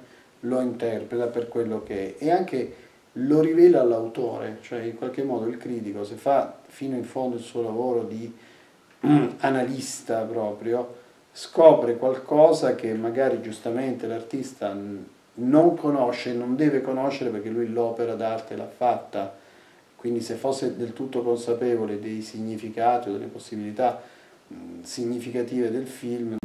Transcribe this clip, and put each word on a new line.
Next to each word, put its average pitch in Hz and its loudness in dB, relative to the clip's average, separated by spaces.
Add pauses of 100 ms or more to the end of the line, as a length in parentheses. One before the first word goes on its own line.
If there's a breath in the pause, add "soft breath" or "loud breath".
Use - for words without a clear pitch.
(420 loud breath)
lo 127 0
interpreta 120 -2
per 117 -4
quello 110 -2
che 98 -6
è - -8
e 156 2
anche 175 0 (460 loud breath)
lo 147 4
rivela 160 8
all'autore, 113 0
cioè 120 -10
in 113 -6
qualche 131 -6
modo 117 -2
il 120 -4
critico, 104 -6
se 107 -10
fa - 0 (100)
fino 135 -6
in 117 -4
fondo 127 -4
il 117 -8
suo 120 -6
lavoro 117 -2
di, 110 -8 (720 loud breath)
mm, 143 6 (120)
analista 127 -2
proprio, 113 -4 (380 loud breath)
scopre 143 8
qualcosa 147 4
che 113 -4
magari 117 0
giustamente 120 -4
l'artista 113 -6
n-, 101 -10 (320)
non 151 6
conosce, 127 0
non 123 -2
deve 139 2
conoscere, 131 -2
perché 107 -6
lui 113 -2
l'opera 117 0
d'arte 110 -4
l'ha 104 -10
fatta 104 -2 (640 loud breath)
quindi 117 -4
se 113 -6
fosse 135 -2
del 113 -6
tutto 131 -4
consapevole 117 0
dei 110 -8
significati 113 -2
o - -4
delle 110 -6
possibilità, 107 -4 (520 loud breath)
mm, - -16
significative 120 -4
del 131 -4
film, 120 -6